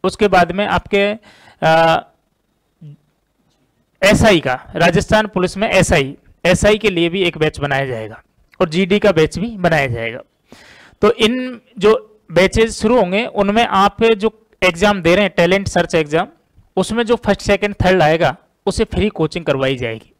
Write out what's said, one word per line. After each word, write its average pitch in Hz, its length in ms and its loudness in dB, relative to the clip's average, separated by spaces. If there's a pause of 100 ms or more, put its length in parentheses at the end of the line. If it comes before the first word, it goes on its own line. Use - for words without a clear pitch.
उसके 196 240 -2
बाद 180 240 2
में 202 140 -4
आपके, 202 480 -2 (500)
अ, 160 440 2 (2000)
एसआई 202 360 4
का, 131 360 -6
राजस्थान 190 520 0
पुलिस 185 300 -4
में 208 120 -4
एसआई, 151 480 0 (280)
एसआई 208 320 2
के 208 120 -2
लिए 170 200 -2
भी 185 140 -4
एक 175 140 -4
batch 156 220 -2
बनाया 139 260 -2
जाएगा 110 380 -10 (380)
और 175 80 0
जीडी 185 300 0
का 202 120 4
batch 156 280 0
भी 226 180 -8
बनाया 160 300 0
जाएगा। 117 320 -6 (840)
तो 208 100 4
इन 247 500 -2 (180)
जो 214 400 0 (120)
batches 190 500 0
शुरू 240 180 2
होंगे 196 260 0
उनमें 208 400 0
आप 202 380 0
जो 220 440 0 (160)
exam 185 380 0
दे 170 140 4
रहे 202 100 2
हैं, 180 120 -6
talent 185 300 0
search - 280 -2
exam, 160 320 -2 (500)
उसमें 226 280 -2
जो 233 100 0
first, 208 260 -2
second, 202 340 -2
third 185 260 2
आएगा 156 360 2 (280)
उसे 202 180 -2
free 202 260 -2
coaching 160 360 -4
करवाई 135 300 -2
जाएगी। 113 440 -10